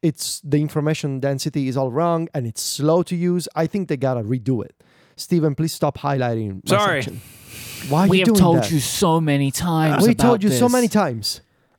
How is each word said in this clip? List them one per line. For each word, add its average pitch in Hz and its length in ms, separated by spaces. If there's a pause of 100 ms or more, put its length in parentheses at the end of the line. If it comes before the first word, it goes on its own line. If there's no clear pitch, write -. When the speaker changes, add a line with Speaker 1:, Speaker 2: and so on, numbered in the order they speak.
Speaker 1:
It's, - 420
the 147 160
information 151 600
density 139 480
is 123 80
all 135 140
wrong 165 440
and 127 120
it's - 160
slow 156 420
to 180 120
use. 175 400
I 160 100
think 190 220
they 156 80
gotta 131 260
redo 117 420
it. - 100 (420)
Steven, 156 380
please 160 180
stop - 260
highlighting 117 680
my 185 100
Speaker 2:
Sorry. 185 240
Speaker 1:
section. - 180 (680)
Why 165 160
are - 20
Speaker 3:
We 185 100
Speaker 1:
you - 40
Speaker 3:
have 226 120
Speaker 1:
doing 202 40
Speaker 3:
told 175 200
Speaker 1:
that? 104 120
Speaker 3:
you 156 100
so 165 400
many 139 300
times 160 560
Speaker 1:
We 240 60
Speaker 3:
about 226 120
Speaker 1:
told 240 180
you 208 80
so 135 160
Speaker 3:
this. 247 60
Speaker 1:
many 247 160
times. 143 520 (380)